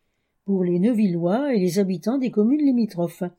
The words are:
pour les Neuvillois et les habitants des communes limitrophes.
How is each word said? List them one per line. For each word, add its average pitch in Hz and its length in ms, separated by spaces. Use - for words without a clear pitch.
pour 190 180
les 175 160
Neuvillois 208 720
et 220 60
les 180 200
habitants 190 380
des 254 140
communes 262 340
limitrophes. 208 580